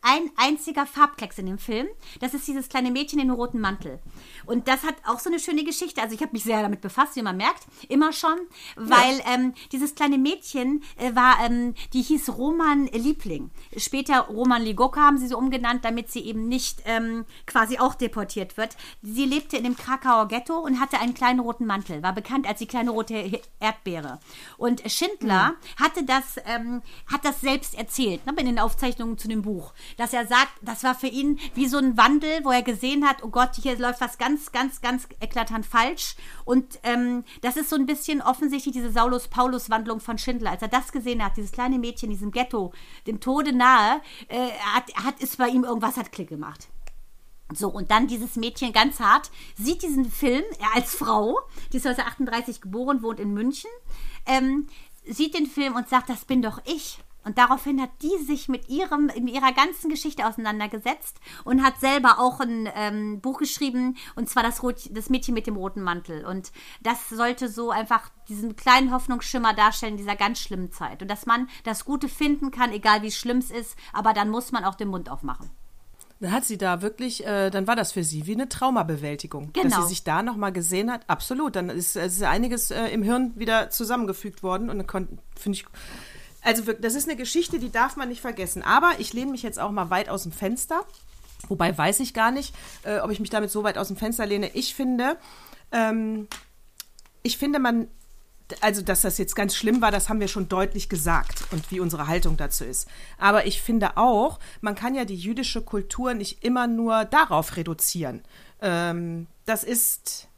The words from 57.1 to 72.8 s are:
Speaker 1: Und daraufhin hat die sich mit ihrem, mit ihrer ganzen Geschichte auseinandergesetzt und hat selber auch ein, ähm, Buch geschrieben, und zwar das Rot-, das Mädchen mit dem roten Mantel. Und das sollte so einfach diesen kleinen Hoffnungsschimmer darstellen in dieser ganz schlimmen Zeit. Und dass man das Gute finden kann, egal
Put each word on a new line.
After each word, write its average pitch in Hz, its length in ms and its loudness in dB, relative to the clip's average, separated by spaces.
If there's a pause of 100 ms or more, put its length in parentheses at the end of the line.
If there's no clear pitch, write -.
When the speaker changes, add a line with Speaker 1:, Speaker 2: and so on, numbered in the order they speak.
Speaker 1:
Und 214 140 -4
daraufhin 262 420 4
hat 254 100 -2 (120)
die 320 240 -2
sich 277 240 -4
mit 247 200 -2
ihrem, 294 380 2
mit 240 220 -2
ihrer 262 220 4
ganzen 311 400 2
Geschichte 294 340 -4
auseinandergesetzt 214 920 -4 (260)
und 262 180 4
hat 262 180 4
selber 262 400 8
auch 254 200 4
ein, 233 340 -2
ähm, 214 480 -4
Buch 262 160 -4
geschrieben, 254 580 0 (200)
und 226 120 -4
zwar - 140 2
das 233 220 0
Rot-, 247 260 -4
das 208 200 -8
Mädchen 254 260 2
mit 226 100 -2
dem 214 100 -2
roten 190 280 -4
Mantel. 170 420 -6
Und 185 260 -8 (300)
das 233 280 -2
sollte 240 380 0
so 233 220 -4
einfach 220 400 0 (180)
diesen 214 280 -6
kleinen 254 360 6
Hoffnungsschimmer 240 640 0
darstellen 208 400 2
in 208 40 -6
dieser 202 180 -4
ganz 208 240 0
schlimmen 185 320 -6
Zeit. 139 320 -10
Und 196 60 -10
dass 208 180 -6
man 247 200 2 (160)
das 220 220 -6
Gute 277 240 -2
finden 294 400 0
kann, 240 220 2
egal 208 320 4